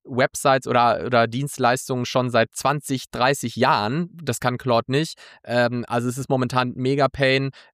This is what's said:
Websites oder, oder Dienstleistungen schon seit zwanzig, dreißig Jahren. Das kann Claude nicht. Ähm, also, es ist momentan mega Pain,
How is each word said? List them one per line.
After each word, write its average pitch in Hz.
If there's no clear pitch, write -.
Websites 135
oder, 120
oder 117
Dienstleistungen 127
schon 127
seit 117
zwanzig, 139
dreißig 123
Jahren. 131
Das 123
kann 123
Claude 117
nicht. 147
Ähm, 120
also, 120
es 123
ist 131
momentan 127
mega 135
Pain, 135